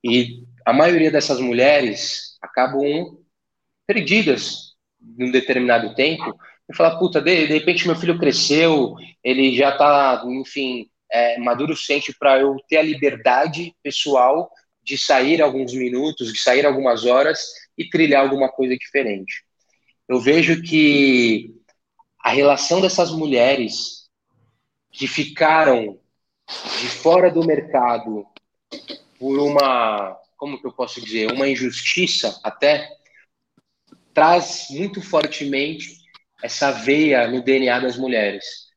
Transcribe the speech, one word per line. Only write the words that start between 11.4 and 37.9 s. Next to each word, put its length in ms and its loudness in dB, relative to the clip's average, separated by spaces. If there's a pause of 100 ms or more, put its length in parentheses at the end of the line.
o 40 -4
suficiente 420 -4
pra 200 4
eu 180 2 (120)
ter 100 2
a 40 4
liberdade 1000 -2
pessoal 680 0 (320)
de 140 -8
sair 460 2
alguns 320 -2
minutos, 580 -6
de 60 -8
sair 260 2
algumas 400 0
horas 360 2 (360)
e 120 -8
trilhar 340 4
alguma 260 0
coisa 280 -2
diferente." 680 -6 (640)
Eu 120 0
vejo 420 2
que 920 2 (640)
a 120 0
relação 500 2
dessas 300 0
mulheres 1000 -2 (840)
que 180 -8
ficaram 920 0 (800)
de 80 -8
fora 420 4
do 140 0
mercado 800 -2 (960)
por 220 -2
uma, 760 0 (200)
como 240 -12
que 60 -14
eu 60 -10
posso 280 -8
dizer, 320 -4
uma 160 -2
injustiça 960 -4
até, 440 -2 (1300)
traz 560 2
muito 300 -8
fortemente 960 -4 (460)
essa 280 -2
veia 580 2
no 140 -4
D 160 2
N 120 0
A 100 0
das 160 -4